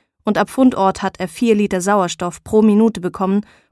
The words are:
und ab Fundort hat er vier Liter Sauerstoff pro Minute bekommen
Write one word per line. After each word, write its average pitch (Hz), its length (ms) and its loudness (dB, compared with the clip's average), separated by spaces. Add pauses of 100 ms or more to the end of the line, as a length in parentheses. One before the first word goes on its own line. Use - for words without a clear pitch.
(240)
und 208 120 -2
ab 202 140 0
Fundort 214 520 2
hat 190 180 -8
er 180 80 -6
vier 226 260 0
Liter 202 260 -2
Sauerstoff 180 600 -2
pro 214 200 2
Minute 220 380 2
bekommen 190 460 -4 (260)